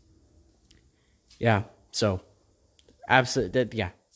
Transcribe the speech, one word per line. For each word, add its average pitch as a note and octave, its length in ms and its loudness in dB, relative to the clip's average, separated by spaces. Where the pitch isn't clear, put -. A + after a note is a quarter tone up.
Yeah, A2 240 2
so, G2 280 -2
absolute, B2 460 0
that, B2 180 -2
yeah. G#2+ 160 -4